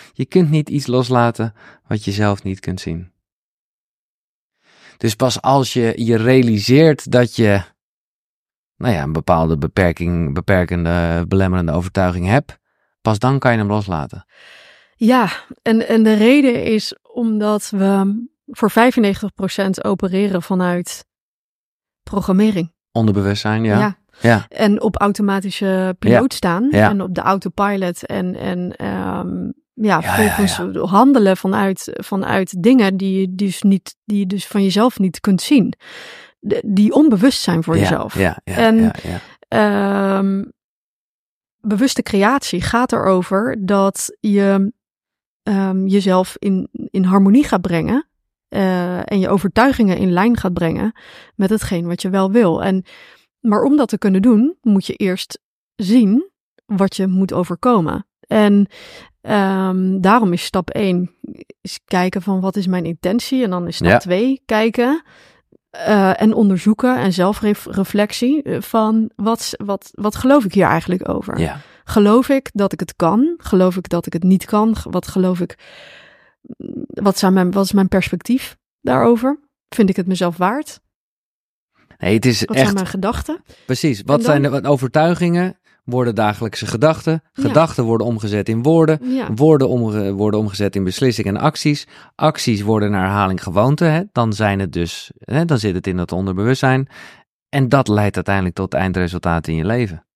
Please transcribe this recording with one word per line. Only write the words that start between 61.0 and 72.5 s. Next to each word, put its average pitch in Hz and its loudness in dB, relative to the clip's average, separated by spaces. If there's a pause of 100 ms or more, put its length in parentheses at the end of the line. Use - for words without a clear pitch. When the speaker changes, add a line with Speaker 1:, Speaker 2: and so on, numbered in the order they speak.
Speaker 2:
is - -16
kijken 185 -2
van: 190 -2
"Wat 190 -2
is 190 -2
mijn 180 -2
intentie?" 202 -2
En 190 -2
dan 175 -4
is 170 -10
stap 170 0
Speaker 1:
Ja. - 6
Speaker 2:
twee 226 -2
kijken, 233 0 (680)
eh, 196 2
en 214 4
onderzoeken 214 2
en 185 0
zelfref-, 202 0
reflectie, 208 -2
eh, - -8
van: 220 0
"Wat, 220 -4 (100)
wat, 202 -8
wat 208 -6
geloof 262 4
ik 180 -4
hier 185 4
eigenlijk 175 -2
over? - -6
Speaker 1:
Ja. 143 -4 (240)
Speaker 2:
Geloof 214 4
ik 269 0